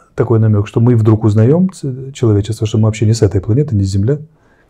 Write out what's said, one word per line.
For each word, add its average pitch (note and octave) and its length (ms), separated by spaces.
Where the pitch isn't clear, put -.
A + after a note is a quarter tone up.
такой A2+ 240
намек, G#2+ 280
что - 140
мы A#2+ 140
вдруг A2 280
узнаем, A#2+ 480
ц-, C3+ 400
человечество, A2 560
что A2+ 100
мы A2 60
вообще A2 220
не G#2+ 80
с A2 120
этой G2 140
планеты, C3 360
не G2 80
с G2 40
Земля. G2 300